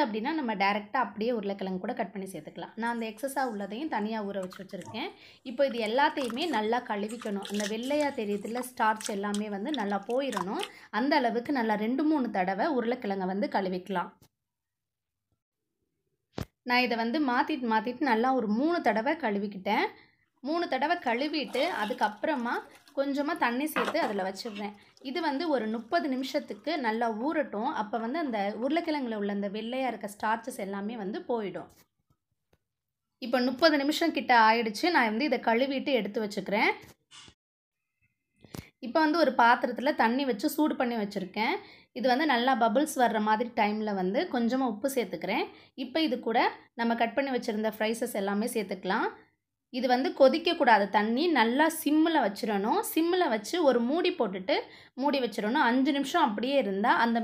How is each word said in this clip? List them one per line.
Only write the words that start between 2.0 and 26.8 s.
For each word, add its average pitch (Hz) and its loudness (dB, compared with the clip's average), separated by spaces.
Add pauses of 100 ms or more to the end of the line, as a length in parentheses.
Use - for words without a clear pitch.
கட் 196 -6
பண்ணி 190 -10
சேர்த்துக்கலாம். - -14
நான் 233 -2
அந்த 226 -6
எக்ஸஸா 269 -4
உள்ளதையும் 208 -6
தனியா 220 -2
ஊற 202 -6
வச்சு 185 -12
வச்சிருக்கேன். 214 -10 (420)
இப்போ 277 2
இது 233 -4 (100)
எல்லாத்தையுமே 269 0 (120)
நல்லா 214 0 (120)
கழுவிக்கணும். 208 -6
அந்த 208 -2
வெள்ளையா 277 0 (100)
தெரியுதுல 208 -4
ஸ்டார்ச் 220 0
எல்லாமே 208 -2
வந்து 233 -4
நல்லா 202 -2 (120)
போயிடணும். 240 -2 (380)
அந்த 294 4
அளவுக்கு 240 0
நல்லா 220 2
ரெண்டு 262 0
மூணு 254 2
தடவை 190 0
உருளைக்கிழங்கை 220 -2
வந்து 202 0
கழுவிக்கலாம். 185 -2 (2500)
நான் 247 4
இதை 233 -2
வந்து 240 0 (120)
மாத்திட்டு 254 0
மாத்திட்டு 247 0
நல்லா 233 2 (100)
ஒரு 208 -2 (100)
மூணு 339 2 (100)
தடவை 220 0 (120)
கழுவிக்கிட்டேன். 208 -2 (640)
மூணு 339 0
தடவை 277 0 (140)
கழுவிட்டு 269 -2 (180)
அதுக்கப்புறமா 240 -2 (420)
கொஞ்சமா 285 -2
தண்ணி 254 0
சேர்த்து 262 -2
அதுல 202 -2
வச்சிடுறேன். 202 -8 (380)
இது 349 -4
வந்து 285 -2 (100)
ஒரு 220 0
முப்பது 330 -2
நிமிஷத்துக்கு 269 -4 (140)